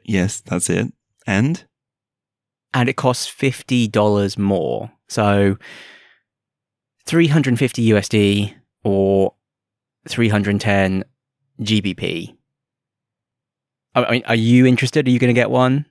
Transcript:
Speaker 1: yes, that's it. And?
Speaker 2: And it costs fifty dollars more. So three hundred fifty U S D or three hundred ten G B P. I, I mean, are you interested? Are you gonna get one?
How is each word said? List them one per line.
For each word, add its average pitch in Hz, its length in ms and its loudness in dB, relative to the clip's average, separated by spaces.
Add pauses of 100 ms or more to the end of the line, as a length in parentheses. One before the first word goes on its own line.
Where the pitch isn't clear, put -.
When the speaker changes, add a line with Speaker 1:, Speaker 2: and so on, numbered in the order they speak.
Speaker 1:
yes, 98 360 -2
that's - 300 -6
it. 92 220 -2 (340)
And? 113 380 -2 (1080)
Speaker 2:
And 123 160 0
it - 80 -4
costs 127 300 -2
fifty 127 640 -2
dollars 104 500 0
more. 95 540 -2 (160)
So 101 480 0 (1500)
three 165 240 2
hundred 135 300 2
fifty 123 240 -2
U 110 140 4
S 101 120 -2
D 101 460 0 (300)
or 98 500 0 (760)
three 117 200 0
hundred 101 320 0
ten 95 440 0 (560)
G 107 200 0
B 92 140 -6
P. - 420 -10 (1600)
I, 123 100 0
I - 80 -4
mean, 123 140 -2
are 117 80 -2
you 120 320 4
interested? 127 400 0
Are 127 40 0
you 123 80 2
gonna 123 140 2
get 117 180 0
one? 127 400 0